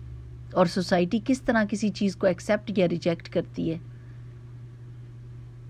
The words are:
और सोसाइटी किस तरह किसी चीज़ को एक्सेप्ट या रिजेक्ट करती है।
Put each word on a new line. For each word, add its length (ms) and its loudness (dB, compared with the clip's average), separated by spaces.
और 100 10
सोसाइटी 540 4
किस 240 2
तरह 200 4
किसी 260 0
चीज़ 260 0
को 100 4
एक्सेप्ट 520 2
या 80 8
रिजेक्ट 420 0
करती 400 -2
है। 120 -2